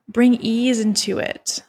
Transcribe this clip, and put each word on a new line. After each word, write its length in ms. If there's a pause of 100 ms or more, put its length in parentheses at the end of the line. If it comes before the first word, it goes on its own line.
bring 320
ease 400
into 380
it, 500